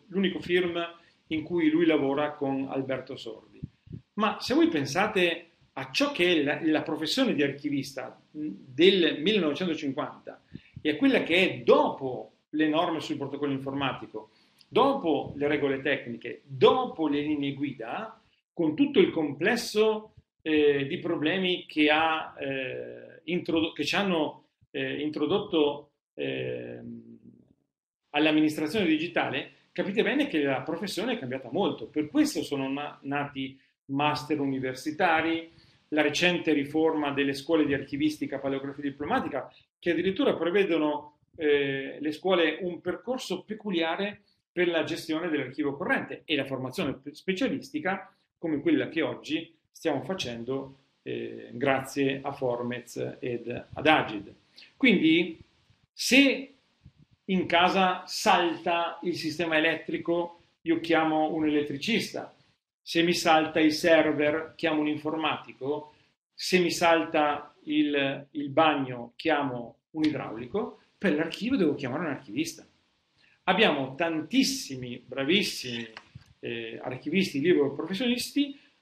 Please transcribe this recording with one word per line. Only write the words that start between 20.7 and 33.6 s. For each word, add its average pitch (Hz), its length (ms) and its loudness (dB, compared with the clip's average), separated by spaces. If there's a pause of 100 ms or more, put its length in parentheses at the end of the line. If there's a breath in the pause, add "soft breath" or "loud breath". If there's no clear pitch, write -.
di 143 140 -4
problemi 170 640 0
che 151 240 2
ha, 160 500 2
eh, 123 840 -8
introdo-, 165 480 -2
che 151 100 -4
ci 147 120 -2
hanno, 170 500 -2 (260)
eh, 135 300 -6
introdotto, 151 880 0 (220)
ehm, 120 1000 -8 (960)
all'amministrazione 156 760 2
digitale, 156 680 0 (200 soft breath)
capite 196 320 0
bene 247 240 0
che 156 140 0
la 135 200 0
professione 185 520 -4
è - 60 -4
cambiata 127 320 -8
molto. 165 360 -2
Per - 220 -4
questo - 340 0
sono 135 260 -2
na-, 143 340 -6
nati 139 560 -6 (260 soft breath)